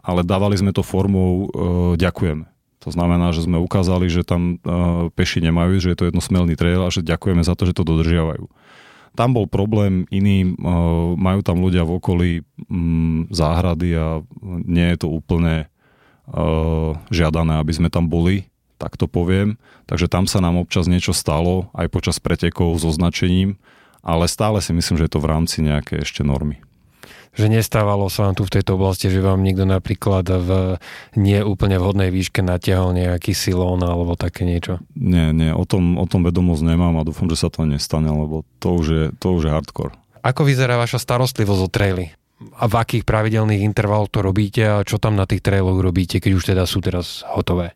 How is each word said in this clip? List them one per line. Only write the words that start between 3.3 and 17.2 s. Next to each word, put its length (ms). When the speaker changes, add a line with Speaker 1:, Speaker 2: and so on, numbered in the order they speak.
Speaker 1:
že 80
sme 160
ukázali, 480
že 160
tam, 320
e, 560
peši 320
nemajú, 320
že 160
je 80
to 80
jednosmelný 480
trail 260
a 80
že 140
ďakujeme 400
za 80
to, 160
že 80
to 80
dodržiavajú. 640
Tam 160
bol 160
problém 640
iný, 320
e, 120
majú 320
tam 160
ľudia 240
v 160
okolí, 300
mm, 640
záhrady 640
a 320
nie 240
je 160
to 80
úplne, 560
e, 760
žiadané, 480